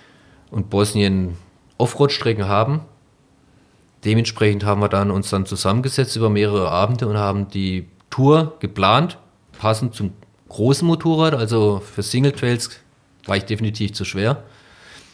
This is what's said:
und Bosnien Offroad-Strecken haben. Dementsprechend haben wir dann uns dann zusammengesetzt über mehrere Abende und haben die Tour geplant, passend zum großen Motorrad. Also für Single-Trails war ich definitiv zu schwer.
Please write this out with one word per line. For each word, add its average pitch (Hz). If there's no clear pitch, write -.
und 101
Bosnien 98
Offroad-Strecken 120
haben. 113
Dementsprechend 107
haben 101
wir 104
dann 101
uns 95
dann 95
zusammengesetzt 127
über 113
mehrere 104
Abende 107
und 104
haben 101
die 92
Tour 151
geplant, 110
passend 110
zum 98
großen 139
Motorrad. 160
Also 110
für -
Single-Trails 123
war 98
ich 98
definitiv 107
zu 101
schwer. 104